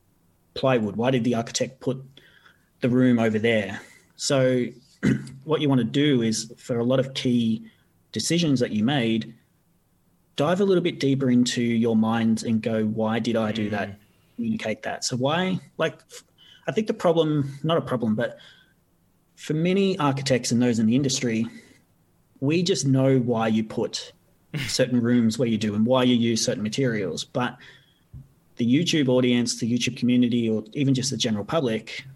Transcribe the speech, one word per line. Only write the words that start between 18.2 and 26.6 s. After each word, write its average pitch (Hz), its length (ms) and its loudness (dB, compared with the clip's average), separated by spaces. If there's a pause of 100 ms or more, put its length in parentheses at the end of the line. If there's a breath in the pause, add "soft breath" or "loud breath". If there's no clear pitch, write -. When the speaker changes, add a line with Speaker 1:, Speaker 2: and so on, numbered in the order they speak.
Speaker 1:
for - 200 -6
many 185 440 0
architects 135 540 0
and 117 100 2
those 123 160 2
in 113 80 2
the 113 80 4
industry, 123 500 0 (920 loud breath)
we 156 240 0
just 170 240 -2
know 135 320 4
why 113 300 0
you 110 160 2
put - 480 -6 (260)
Speaker 2:
<laughs> 135 300 -8
Speaker 1:
certain 123 320 0
rooms 117 360 2
where 123 120 0
you 110 100 0
do 107 160 -2
and 107 100 2
why 127 200 2
you 123 100 4
use 117 300 0
certain 104 180 -2